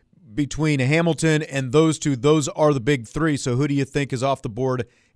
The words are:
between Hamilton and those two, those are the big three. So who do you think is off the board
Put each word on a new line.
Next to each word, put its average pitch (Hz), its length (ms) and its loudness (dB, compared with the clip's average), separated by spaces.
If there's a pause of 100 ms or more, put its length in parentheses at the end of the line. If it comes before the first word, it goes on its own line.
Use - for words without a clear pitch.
(340)
between 147 460 -2
Hamilton 156 640 2
and 135 280 -6
those 156 280 4
two, 143 160 -2
those 147 320 2
are 151 260 2
the 135 60 -4
big 120 280 -2
three. 151 300 -2
So 123 200 -2
who 147 100 0
do 143 80 -2
you 139 100 0
think 143 260 -4
is 123 120 -4
off 135 180 -2
the 135 80 -6
board 123 380 -4 (280)